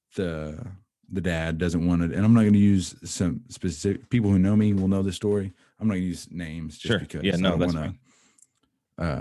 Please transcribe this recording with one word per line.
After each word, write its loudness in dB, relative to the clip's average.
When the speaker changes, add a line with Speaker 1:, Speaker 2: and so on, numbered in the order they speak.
Speaker 1:
the, -6
the -6
dad -2
doesn't 0
want 2
it. -2
And 0
I'm 6
not 6
gonna 6
use 4
some -4
specific, -6
people 2
who 6
know 4
me 4
will 2
know 2
this -2
story. -2
I'm -2
not 0
gonna -2
use -8
names -10
just -12
Speaker 2:
Sure. 0
Speaker 1:
because -10
Speaker 2:
Yeah, 0
Speaker 1:
I -2
Speaker 2:
no, 2
Speaker 1:
don't 0
Speaker 2:
that's 0
Speaker 1:
wanna, -6
Speaker 2:
fine. -4